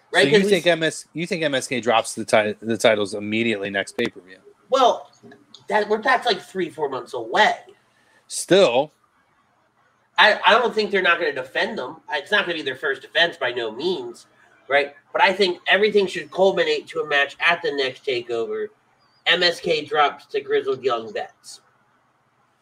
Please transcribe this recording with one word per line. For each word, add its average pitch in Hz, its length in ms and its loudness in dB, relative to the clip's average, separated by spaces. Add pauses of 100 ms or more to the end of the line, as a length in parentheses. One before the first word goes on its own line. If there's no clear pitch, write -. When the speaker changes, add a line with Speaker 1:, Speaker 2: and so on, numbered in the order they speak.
(100)
Speaker 1:
Right? 190 140 4
Speaker 2:
So - 40 2
you 202 120 6
Speaker 1:
'Cause 196 100 2
Speaker 2:
think 175 140 2
Speaker 1:
we 175 80 4
Speaker 2:
M 160 100 0
S, 156 300 -4
you 165 140 -6
think 170 160 -6
M 143 120 -2
S 131 140 -2
K 127 120 -4
drops 113 340 0
the 113 100 -8
ti-, 107 360 2
the 113 160 -4
titles 104 380 2
immediately 104 560 -4
next 98 220 -4
pay-per-view? 95 460 -8 (300)
Speaker 1:
Well, 254 420 2 (580)
that, 208 200 0
we're, 214 140 -2
that's, 247 240 0
like, 208 140 0
three, 185 280 -6
four 147 200 -6
months 127 260 -10
away. 131 400 0 (720)
Speaker 2:
Still. 151 640 2 (1300)
Speaker 1:
I, 208 260 4
I 180 60 6
don't 226 240 2
think 214 160 -2
they're 196 100 0
not 175 200 2
gonna 156 120 -2
defend 185 460 -6
them. - 200 -10 (120)
It's 147 220 -6
not 202 120 0
gonna 175 140 -6
be 151 40 -8
their 135 140 -8
first 135 260 -6
defense 165 340 -2
by 123 160 -4
no 117 180 -4
means, 147 560 -6 (420)
right? 139 260 0 (180)
But 160 100 2
I 196 100 4
think 190 360 0
everything 196 380 4
should 165 240 -8
culminate 175 580 2
to 160 120 -6
a 151 60 -4
match 143 340 0
at 170 220 0
the 156 100 -2
next 135 320 -4
TakeOver. 117 640 -4 (600)
M 175 160 2
S 170 180 0
K 156 240 -2
drops 143 420 -2
to 143 140 -6
Grizzled 135 420 -2
Young 113 300 -4
Vets. - 480 -14 (1000)